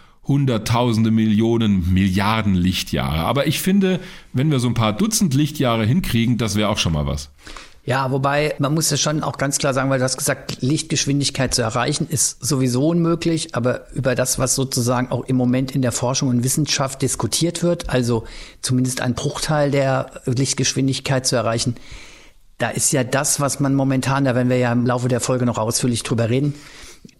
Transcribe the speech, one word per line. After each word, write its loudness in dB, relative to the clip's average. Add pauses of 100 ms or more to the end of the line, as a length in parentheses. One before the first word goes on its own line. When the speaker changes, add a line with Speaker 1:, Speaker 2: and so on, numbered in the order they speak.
(240)
Speaker 1:
Hunderttausende, 2
Millionen, 2
Milliarden 2
Lichtjahre. 0
Aber 0
ich 0
finde, 2 (320)
wenn 0
wir 2
so 0
ein 0
paar 2
Dutzend 0
Lichtjahre 0
hinkriegen, 2
das -2
wäre 2
auch 0
schon 0
mal 0
was. -6 (540)
Speaker 2:
Ja, 0
wobei, 0
man 0
muss 0
ja 0
schon -2
auch -6
ganz -2
klar 0
sagen, 0
weil 2
du 0
hast -2
gesagt, -6
Lichtgeschwindigkeit 0
zu 0
erreichen -2
ist -2
sowieso 2
unmöglich, 0
aber -2
über 0
das, 0
was 0
sozusagen 0
auch -4
im -2
Moment 2
in 0
der 2
Forschung -2
und 2
Wissenschaft -2
diskutiert -2
wird, 0
also 0 (380)
zumindest 0
ein -2
Bruchteil -2
der 0 (140)
Lichtgeschwindigkeit 0
zu 0
erreichen, 0 (840)
da 0
ist -2
ja 2
das, 0
was -2
man 2
momentan, 2
da 2
werden 2
wir 2
ja 2
im 2
Laufe 0
der 2
Folge 0
noch 0
ausführlich 0
drüber 0
reden, 0 (640)